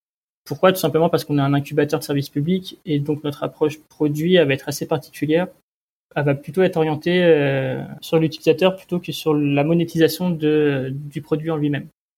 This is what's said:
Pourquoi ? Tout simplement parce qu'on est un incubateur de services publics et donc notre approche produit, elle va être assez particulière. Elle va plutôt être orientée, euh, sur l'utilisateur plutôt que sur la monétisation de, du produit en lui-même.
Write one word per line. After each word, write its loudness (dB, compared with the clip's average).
Pourquoi ? 2
Tout -4
simplement 2
parce 0
qu'on 0
est 2
un 2
incubateur 0
de -8
services -2
publics -4
et 0
donc -4
notre -6
approche -4
produit, 0
elle 6
va 2
être -4
assez -6
particulière. -2
Elle 0
va 2
plutôt -2
être 2
orientée, 0
euh, 2
sur -2
l'utilisateur 2
plutôt -6
que -8
sur -2
la 0
monétisation 2
de, 0
du -10
produit -4
en -2
lui-même. -2